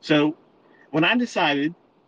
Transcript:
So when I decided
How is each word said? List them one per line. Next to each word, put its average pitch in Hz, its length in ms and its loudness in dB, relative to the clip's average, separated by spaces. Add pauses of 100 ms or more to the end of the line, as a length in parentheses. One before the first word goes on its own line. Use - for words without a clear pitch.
So 151 360 0 (540)
when 156 120 0
I 208 140 2
decided 165 580 -2 (340)